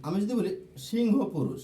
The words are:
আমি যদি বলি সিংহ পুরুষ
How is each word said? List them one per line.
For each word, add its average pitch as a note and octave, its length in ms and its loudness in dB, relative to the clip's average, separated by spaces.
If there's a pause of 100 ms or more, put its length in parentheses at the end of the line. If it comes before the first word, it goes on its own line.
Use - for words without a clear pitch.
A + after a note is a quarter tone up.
আমি F3+ 180 0
যদি A3 120 0
বলি F#3+ 320 -2 (120)
সিংহ A#3 520 2
পুরুষ - 340 -4